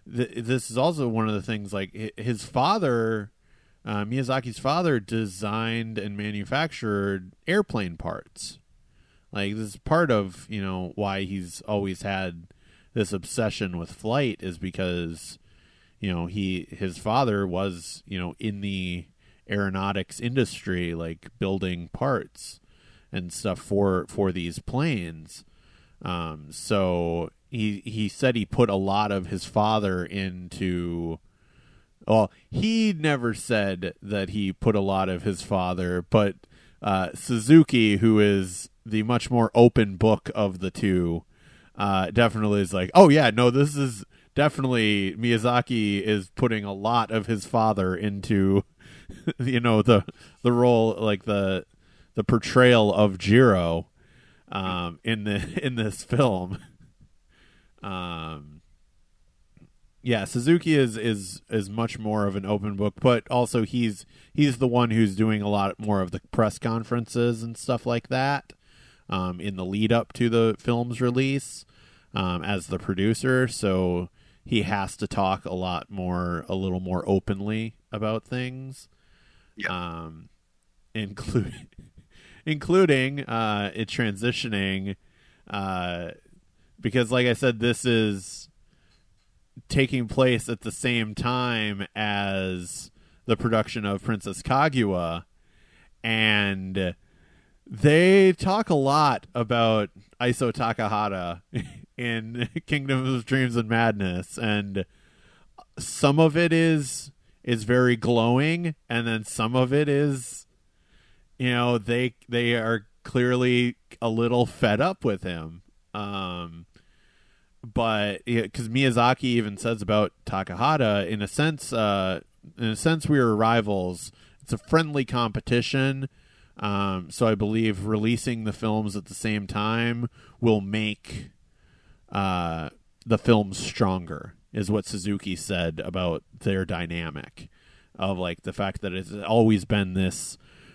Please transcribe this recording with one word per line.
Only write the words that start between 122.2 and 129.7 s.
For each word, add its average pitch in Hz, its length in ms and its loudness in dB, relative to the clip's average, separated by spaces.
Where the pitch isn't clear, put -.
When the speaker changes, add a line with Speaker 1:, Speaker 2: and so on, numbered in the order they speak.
Speaker 1:
in 120 80 -6
a 110 100 -2
sense, 160 320 0
we 147 120 4
are 113 160 4
rivals. 104 760 0
It's - 120 -16
a 113 40 -2
friendly 151 480 0
competition. 127 1040 0
Um, 98 540 -2
so - 160 2
I 110 80 4
believe 104 500 0
releasing 110 600 0
the 104 80 -2
films 107 420 -2
at 101 100 -8
the - 80 -16
same 107 320 -2
time 117 640 -2